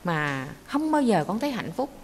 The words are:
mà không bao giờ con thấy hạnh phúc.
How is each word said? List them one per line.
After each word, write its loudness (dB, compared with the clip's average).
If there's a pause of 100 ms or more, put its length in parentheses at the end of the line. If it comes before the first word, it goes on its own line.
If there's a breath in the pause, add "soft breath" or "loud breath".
mà -2 (200)
không 0
bao 4
giờ 4
con -2
thấy 0
hạnh -4
phúc. -4 (140)